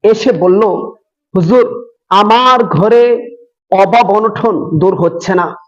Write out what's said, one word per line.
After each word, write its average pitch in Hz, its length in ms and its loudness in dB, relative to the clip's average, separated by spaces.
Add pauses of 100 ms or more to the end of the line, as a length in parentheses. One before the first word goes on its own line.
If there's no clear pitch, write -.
এসে 220 280 0
বলল, 180 320 0 (720)
"হুজুর, 214 500 0 (240)
আমার 233 540 2
ঘরে 233 720 0 (360)
অভাব 196 400 2
অনটন 208 680 -2
দূর 185 220 0
হচ্ছে 170 340 -4
না 175 200 -4 (120)